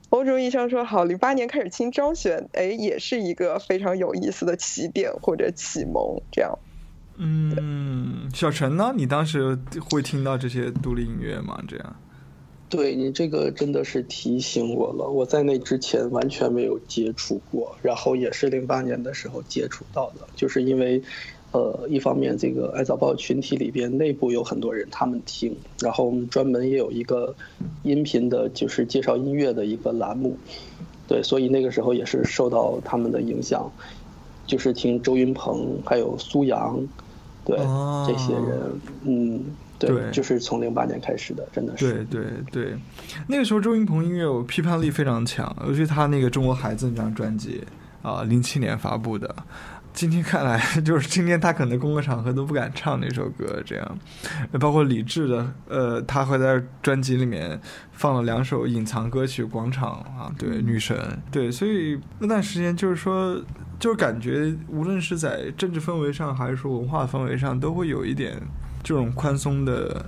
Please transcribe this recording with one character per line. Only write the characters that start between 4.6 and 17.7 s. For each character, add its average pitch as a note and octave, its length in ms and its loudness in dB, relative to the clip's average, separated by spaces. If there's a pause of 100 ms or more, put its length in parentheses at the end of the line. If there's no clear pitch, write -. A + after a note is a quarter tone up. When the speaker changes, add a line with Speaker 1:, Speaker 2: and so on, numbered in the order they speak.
Speaker 1:
点 - 240 0 (100)
或 E3 140 2
者 - 160 0
启 - 320 -6
蒙， C2+ 380 -2 (100)
这 - 100 2
样。 - 160 0 (580)
Speaker 2:
嗯， D3 1160 -2
小 D#3+ 160 2
陈 D3 260 0
呢？ G#3+ 200 2
你 D#3+ 100 2
当 C#3+ 180 2
时 C#3 320 2 (240)
会 D3+ 220 0
听 C#3 220 -2
到 C3+ 120 0
这 B2 140 -2
些 B2 220 -2
独 B2 240 -2
立 A#2+ 100 0
音 A#2 140 -4
乐 A2+ 200 -4
吗？ - 280 -6
这 - 100 -10
样？ - 180 -12 (760)
Speaker 3:
对， C#3 260 2
你 C3 160 0
这 E3 160 0
个 D3 240 2
真 D3 200 0
的 C#3+ 120 2
是 C3+ 200 -2
提 B2 360 -2
醒 A#2 340 0
我 A#2+ 200 2
了， - 140 -4
我 C#3 160 2
在 D3 200 4
那 C#3 160 4
之 C3 180 0
前 A#2+ 320 0
完 B2 180 0
全 B2+ 240 0
没 A#2+ 120 2
有 A2 240 0
接 A2+ 260 -2
触 - 260 -4 (120)
过， B2 320 -4